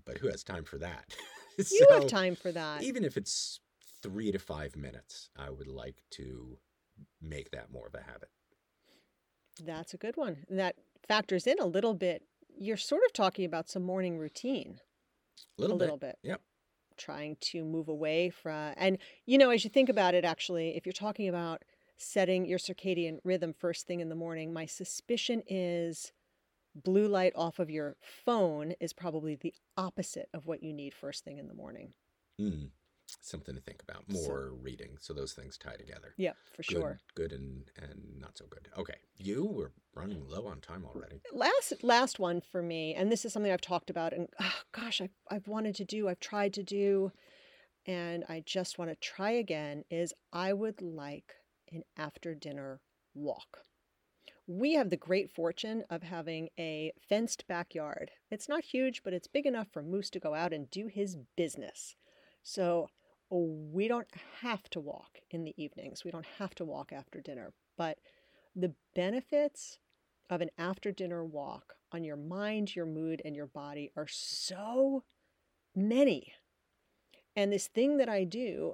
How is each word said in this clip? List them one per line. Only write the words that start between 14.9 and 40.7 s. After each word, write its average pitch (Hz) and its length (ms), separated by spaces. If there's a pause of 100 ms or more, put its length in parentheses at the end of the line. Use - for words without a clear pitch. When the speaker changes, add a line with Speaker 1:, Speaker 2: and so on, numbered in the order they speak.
Speaker 1:
Little 180 180
Speaker 2:
A 175 40
Speaker 1:
bit. 180 60
Speaker 2:
little 151 120
bit. 135 260
Speaker 1:
Yep. - 180 (560)
Speaker 2:
Trying 147 440
to 165 220
move 160 240
away 160 440
from, 151 440
and, 190 220 (300)
you 262 100
know, 262 140
as 233 120
you 214 60
think 262 200
about 190 260
it, 175 100
actually, 165 500
if 165 120
you're 185 60
talking 208 360
about 170 340 (340)
setting 185 500
your 180 120
circadian 175 640
rhythm 170 300
first - 320
thing 175 140
in 165 100
the 160 60
morning, 165 360
my 160 140
suspicion 226 840
is 175 640 (640)
blue 190 320
light 185 280
off 165 240
of 160 100
your 151 320
phone 170 760
is 170 140
probably 156 420
the 170 180 (240)
opposite - 560
of 160 140
what 160 160
you 156 100
need 143 200
first - 300
thing 147 140
in 147 100
the - 60
morning. 113 400 (480)
Speaker 1:
Mm. 78 280 (520)
Something - 320
to 65 80
think - 260
about. - 220
Speaker 2:
So 87 180
Speaker 1:
More 69 320
reading. 64 400
So - 140
those 69 200
things 65 220
tie 58 200
together. - 420
Speaker 2:
Yep, 185 180 (160)
for - 120
Speaker 1:
Good, - 80
Speaker 2:
sure. 156 280 (140)
Speaker 1:
good - 180
and, 67 340 (140)
and 71 400
not - 200
so - 100
good. - 260
Okay. - 200 (220)
You, 104 280
we're 117 240 (240)
running 80 340
low 95 200
on 73 140
time 87 220